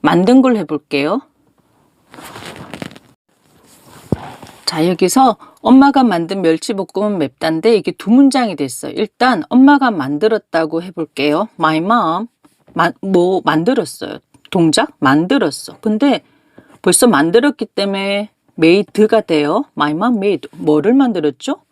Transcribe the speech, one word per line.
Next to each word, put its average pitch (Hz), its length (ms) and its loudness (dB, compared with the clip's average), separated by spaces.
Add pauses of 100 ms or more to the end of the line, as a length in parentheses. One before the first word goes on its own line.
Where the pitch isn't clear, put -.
만든 190 400 4
걸 247 160 2
해볼게요. 151 640 -4 (3500)
자, 165 220 -2
여기서 196 500 2 (240)
엄마가 269 420 4
만든 190 380 -2
멸치볶음은 190 760 -2
맵단데 160 580 -2
이게 185 160 -2
두 190 200 -4
문장이 254 440 2
됐어요. 135 400 -8
일단 254 540 0
엄마가 262 420 4
만들었다고 160 920 -2
해볼게요. 165 640 -4 (100)
My 156 200 0
mom. 190 500 -2 (460)
마-, 170 180 -2 (100)
뭐 185 440 0
만들었어요. 170 760 -4 (320)
동작? 175 480 0
만들었어. 165 840 -2
근데 220 420 0 (580)
벌써 190 260 2
만들었기 214 580 2
때문에 196 640 -6 (280)
made가 202 640 2
돼요. 160 440 -2 (120)
My 151 140 0
mom 214 260 -2
made. 196 400 -4
뭐를 156 360 2
만들었죠? 233 680 -2 (100)